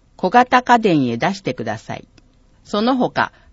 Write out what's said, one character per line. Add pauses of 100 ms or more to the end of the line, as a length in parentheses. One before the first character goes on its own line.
(180)
小
型
家
電
へ
出
し
て
く
だ
さ
い。 (580)
そ
の
他、 (220)